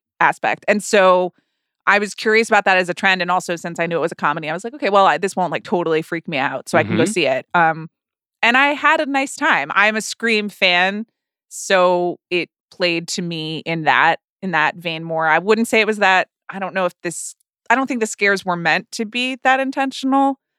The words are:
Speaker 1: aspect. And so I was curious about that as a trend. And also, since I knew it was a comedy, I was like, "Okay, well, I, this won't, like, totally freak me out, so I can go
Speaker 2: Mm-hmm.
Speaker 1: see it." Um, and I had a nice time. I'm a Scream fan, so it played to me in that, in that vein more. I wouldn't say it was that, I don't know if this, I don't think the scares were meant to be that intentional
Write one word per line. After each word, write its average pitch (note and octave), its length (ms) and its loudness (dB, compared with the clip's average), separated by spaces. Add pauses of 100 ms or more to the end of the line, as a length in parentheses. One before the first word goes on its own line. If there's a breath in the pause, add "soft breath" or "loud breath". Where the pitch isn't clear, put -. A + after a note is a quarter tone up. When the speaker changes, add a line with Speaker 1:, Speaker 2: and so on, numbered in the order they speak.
(200)
Speaker 1:
aspect. D3 480 0
And G#3 140 2
so F#3 520 2 (520)
I G3+ 140 4
was G3+ 160 -6
curious A3 320 0
about G#3 180 2
that F#3+ 120 4
as F#3 120 0
a F3 40 -2
trend. F#3 280 0
And F3 80 -4
also, F3+ 260 -2
since E3+ 240 -10
I E3+ 80 -2
knew E3+ 100 -4
it C#3+ 40 -2
was E3 100 -2
a - 40 -12
comedy, D#3 340 -4
I D#3 40 -4
was F3+ 100 -10
like, A#3 100 -12
"Okay, C#4+ 160 -4
well, G3 160 6
I, D#3 120 4
this F#3 180 -4
won't, F3+ 160 -2
like, C#3+ 120 -4
totally E3 380 0
freak E3 260 -8
me D#3+ 100 -4
out, C3+ 320 -4
so F3 80 2
I D#3+ 60 4
can G2+ 140 -4
go - 60 4
Speaker 2:
Mm-hmm. G3 80 0
Speaker 1:
see F3 160 0
it." B2+ 260 -2
Um, D#3+ 360 2 (520)
and A#3+ 160 4
I C#4+ 120 4
had D4+ 320 2
a D4+ 40 -2
nice C4+ 300 -4
time. F3+ 400 0
I'm G#3+ 200 2
a A3 60 -4
Scream G#3+ 480 -2
fan, F#3 560 0 (440)
so F3+ 720 0 (100)
it F3 200 -4 (220)
played E3+ 380 -2
to - 120 -8
me D#3+ 380 -8
in E3 240 -6
that, C#3+ 360 4 (220)
in F#3+ 100 -6
that D#3 260 0
vein E3 260 -8
more. D#3+ 240 -4
I D#3+ 120 4
wouldn't A3 280 0
say A3 140 0
it G3+ 60 0
was G#3+ 100 -2
that, F#3+ 320 2 (200)
I F#3+ 100 -10
don't F#3 140 -8
know F#3+ 120 -2
if F3+ 160 -4
this, - 340 -10 (340)
I A#3+ 60 4
don't C4 120 0
think B3+ 120 -4
the A3 80 -2
scares G3+ 380 -2
were F3 100 -2
meant E3+ 380 0
to A3+ 120 -4
be B3 380 -6
that C4 160 2
intentional C4+ 800 -2 (200)